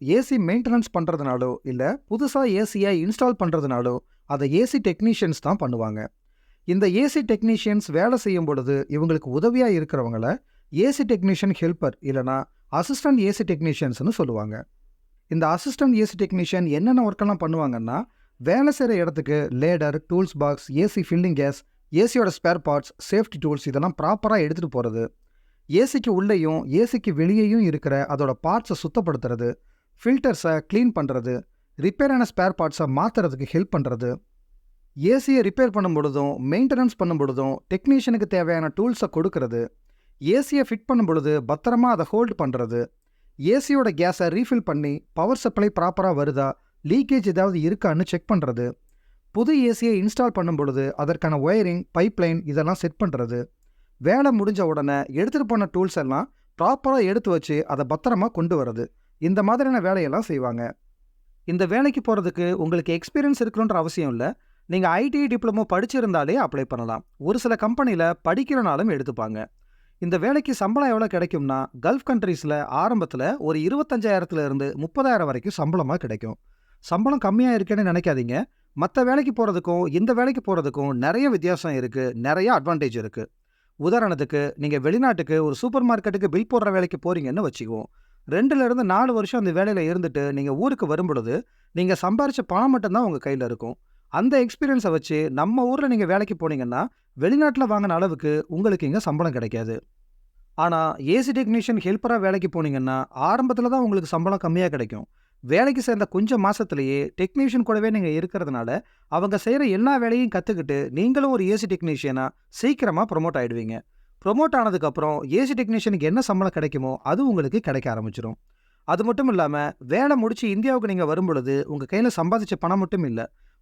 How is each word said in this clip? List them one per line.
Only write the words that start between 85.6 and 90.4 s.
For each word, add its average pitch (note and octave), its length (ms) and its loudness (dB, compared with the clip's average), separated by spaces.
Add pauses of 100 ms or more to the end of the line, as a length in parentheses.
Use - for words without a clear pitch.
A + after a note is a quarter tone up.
மார்க்கெட்டுக்கு G3+ 420 0
பில் F#3 260 0
போடுற G#3 180 2
வேலைக்கு F#3 280 0
போறீங்கன்னு E3+ 480 -2
வச்சுக்குவோம். A2 420 -8 (420)
ரெண்டுல C4 320 2
இருந்து B3 200 0
நாலு A3 300 2
வருஷம் G#3+ 320 -2
அந்த F3 180 2
வேலையில G#3 140 0
இருந்துட்டு D#3 540 -2
நீங்க C#3 240 -2